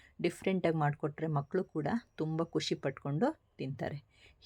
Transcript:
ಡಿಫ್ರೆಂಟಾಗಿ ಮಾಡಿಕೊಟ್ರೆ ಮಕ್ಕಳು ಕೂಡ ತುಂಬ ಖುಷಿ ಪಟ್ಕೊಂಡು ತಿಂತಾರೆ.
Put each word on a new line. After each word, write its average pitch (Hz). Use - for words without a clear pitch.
ಡಿಫ್ರೆಂಟಾಗಿ 170
ಮಾಡಿಕೊಟ್ರೆ 147
ಮಕ್ಕಳು 147
ಕೂಡ 147
ತುಂಬ 160
ಖುಷಿ 156
ಪಟ್ಕೊಂಡು 143
ತಿಂತಾರೆ. 139